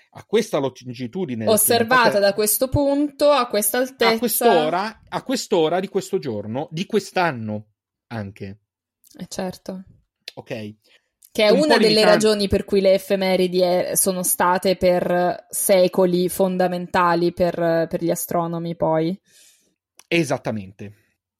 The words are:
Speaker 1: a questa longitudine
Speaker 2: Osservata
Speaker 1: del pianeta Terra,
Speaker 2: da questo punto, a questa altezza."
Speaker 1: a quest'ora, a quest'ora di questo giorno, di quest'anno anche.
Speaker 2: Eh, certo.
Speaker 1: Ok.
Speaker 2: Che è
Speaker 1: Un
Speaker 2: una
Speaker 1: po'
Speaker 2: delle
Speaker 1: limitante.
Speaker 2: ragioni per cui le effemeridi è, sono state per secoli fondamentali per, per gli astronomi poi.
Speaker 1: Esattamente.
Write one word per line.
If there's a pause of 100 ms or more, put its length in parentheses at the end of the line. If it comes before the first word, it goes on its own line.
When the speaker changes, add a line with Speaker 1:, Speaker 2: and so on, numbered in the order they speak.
(120)
Speaker 1:
a
questa
longitudine
Speaker 2:
Osservata
Speaker 1:
del
pianeta
Terra,
Speaker 2:
da
questo
punto,
a
questa
altezza."
Speaker 1:
a
quest'ora,
a
quest'ora
di
questo
giorno,
di
quest'anno (400)
anche. (580)
Speaker 2:
Eh,
certo. (520)
Speaker 1:
Ok. (560)
Speaker 2:
Che
è
Speaker 1:
Un
Speaker 2:
una
Speaker 1:
po'
Speaker 2:
delle
Speaker 1:
limitante.
Speaker 2:
ragioni
per
cui
le
effemeridi
è,
sono
state
per
secoli
fondamentali
per,
per
gli
astronomi
poi. (880)
Speaker 1:
Esattamente. (340)